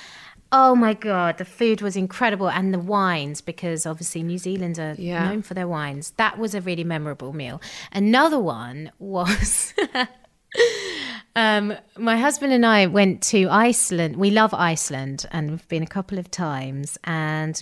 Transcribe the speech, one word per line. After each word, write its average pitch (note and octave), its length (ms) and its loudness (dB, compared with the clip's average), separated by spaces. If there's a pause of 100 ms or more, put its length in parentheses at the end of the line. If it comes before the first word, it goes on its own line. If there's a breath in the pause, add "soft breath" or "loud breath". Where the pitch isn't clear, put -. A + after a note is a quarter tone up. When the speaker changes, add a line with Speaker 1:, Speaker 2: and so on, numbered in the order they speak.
(520 loud breath)
Speaker 1:
Oh C4 220 8
my A3+ 180 6
God, F#3 460 0
the F3+ 80 -10
food A3 340 2
was G3+ 160 -4
incredible, F#3+ 540 0
and F#3 240 0
the F3+ 40 0
wines, F3 640 0
because E3 460 -6
obviously E3 360 -6
New E3+ 140 -4
Zealand F3+ 420 -6
are D#3 200 -6
Speaker 2:
Yeah. F3 320 -2
Speaker 1:
known G#3+ 100 -4
for F#3 140 -10
their F3+ 120 -4
wines. D3 520 -6
That A3 200 0
was G#3+ 160 -4
a G3 60 -4
really F3 240 -4
memorable D3+ 480 -6
meal. C#3+ 300 -10 (300 loud breath)
Another B3+ 460 4
one C#3 600 -6
was, F#3+ 800 -2
<laughs> E4 1600 -4
um, G#3+ 400 2 (240)
my A3+ 200 2
husband C#4 340 2
and A#3+ 120 6
I G#3 220 6
went F#3+ 380 4
to F#3+ 240 4
Iceland. F3+ 640 2
We G3 160 2
love A3 240 4
Iceland, C#3 800 -2
and D3+ 180 -4
we've E3 180 -8
been E3 140 -2
a D#3+ 60 -6
couple F#3+ 300 -6
of F3 120 -10
times, C#3 720 -6
and D#3 600 -4